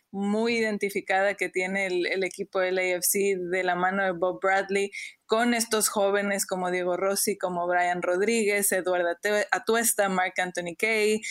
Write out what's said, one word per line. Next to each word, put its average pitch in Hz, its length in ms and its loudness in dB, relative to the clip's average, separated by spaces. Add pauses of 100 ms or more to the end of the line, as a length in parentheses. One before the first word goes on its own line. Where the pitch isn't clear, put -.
(120)
muy 214 460 0
identificada 202 760 0
que 185 140 -4
tiene 190 380 -2
el, 180 200 0
el 190 160 -2
equipo 185 380 -4
del 185 180 0
A 185 40 0
F 180 200 -2
C 196 340 0
de 180 280 -2
la 180 100 0
mano 185 300 0
de 190 80 0
Bob 180 280 -2
Bradley, 196 520 0 (340)
con 240 280 2
estos 220 340 0
jóvenes 202 580 0
como 180 240 -2
Diego 180 260 0
Rossi, 196 400 0
como 180 300 -2
Brian 175 340 2
Rodríguez, 202 720 2
Eduardo 180 380 2
Atue-, 208 420 0
Atuesta, 226 580 2
Mark 185 280 0
Anthony 180 420 -4
Kaye, 214 520 2